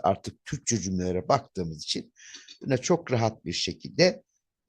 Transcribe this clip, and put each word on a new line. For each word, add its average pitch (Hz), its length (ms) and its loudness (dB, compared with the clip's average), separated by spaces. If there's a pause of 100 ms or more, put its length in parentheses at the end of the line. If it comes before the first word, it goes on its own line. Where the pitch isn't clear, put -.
artık - 420 -2
Türkçe - 360 -4
cümlelere 90 460 -2
baktığımız 82 560 -2
için - 300 -8 (480)
buna 139 160 2
çok 165 340 0
rahat 113 340 2
bir 85 80 -4
şekilde - 720 0 (460)